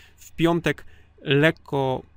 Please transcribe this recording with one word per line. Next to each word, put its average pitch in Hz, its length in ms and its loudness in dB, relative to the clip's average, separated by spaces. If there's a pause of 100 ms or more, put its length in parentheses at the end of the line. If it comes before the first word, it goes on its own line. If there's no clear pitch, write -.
(160)
w - 160 -20
piątek 165 520 0 (360)
lekko 139 840 0 (140)